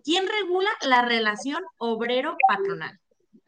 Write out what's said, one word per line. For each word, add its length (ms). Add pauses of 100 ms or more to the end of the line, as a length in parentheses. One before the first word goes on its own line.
¿quién 240
regula 440 (180)
la 140
relación 600 (140)
obrero-patronal? 1200 (500)